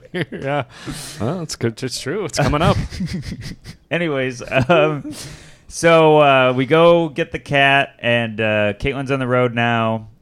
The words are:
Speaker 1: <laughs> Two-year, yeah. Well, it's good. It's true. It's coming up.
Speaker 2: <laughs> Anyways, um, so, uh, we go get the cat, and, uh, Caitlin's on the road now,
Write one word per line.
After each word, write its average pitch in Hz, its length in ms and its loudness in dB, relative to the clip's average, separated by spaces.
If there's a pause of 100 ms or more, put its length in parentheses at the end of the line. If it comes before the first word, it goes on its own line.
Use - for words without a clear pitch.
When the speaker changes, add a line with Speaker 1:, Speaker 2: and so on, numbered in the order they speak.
Speaker 1:
<laughs> - 80 -20
Two-year, 175 300 -8
yeah. 143 220 -4 (560)
Well, 165 220 -4
it's - 160 -10
good. 117 260 -4
It's - 160 -8
true. 185 260 -8
It's - 140 -6
coming 143 220 0
up. 185 140 2 (580)
Speaker 2:
<laughs> - 580 -16
Anyways, 135 500 -4 (280)
um, 156 440 2 (540)
so, 160 520 4
uh, 131 360 4
we 131 100 0
go 165 440 4
get 160 220 -6
the - 80 -10
cat, 139 600 2
and, 117 420 0
uh, 107 320 0
Caitlin's 135 380 -6
on 135 80 0
the 127 80 -2
road 123 260 0
now, 113 540 -2 (140)